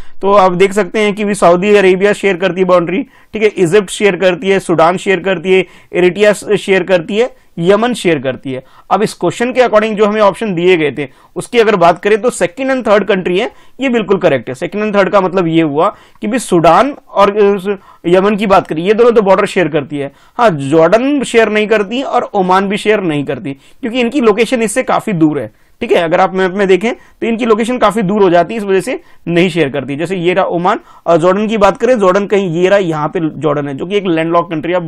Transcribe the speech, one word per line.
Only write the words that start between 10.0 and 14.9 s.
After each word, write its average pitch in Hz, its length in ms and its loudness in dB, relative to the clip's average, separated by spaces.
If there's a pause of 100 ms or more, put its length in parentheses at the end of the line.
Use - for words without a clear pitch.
हमें 214 140 0
ऑप्शन 202 340 0
दिए 175 220 2
गए 151 140 0
थे 131 180 -8 (280)
उसकी 208 220 -4
अगर 214 180 4
बात 170 260 2
करें 202 200 0
तो 240 80 0
second 262 360 -4
and 262 160 -2
third 208 220 2
country 180 360 -2
है, 330 100 -4 (300)
ये 269 80 -2
बिल्कुल 202 300 0
करेक्ट 135 300 0
है। 127 60 -8
second 196 280 -8
and 214 140 -4